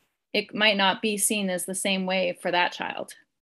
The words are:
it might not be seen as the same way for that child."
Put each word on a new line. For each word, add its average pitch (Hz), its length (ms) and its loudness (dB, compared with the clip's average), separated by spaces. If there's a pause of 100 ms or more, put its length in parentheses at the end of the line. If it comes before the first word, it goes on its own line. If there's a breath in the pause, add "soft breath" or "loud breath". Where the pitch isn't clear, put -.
(320)
it 208 240 -2
might 208 220 4
not 190 240 4
be 214 160 0
seen 202 320 0
as 180 160 -2
the 190 100 -6
same 190 300 -2
way 185 360 0
for 185 80 -2
that 175 220 2
child." - 420 -8 (360)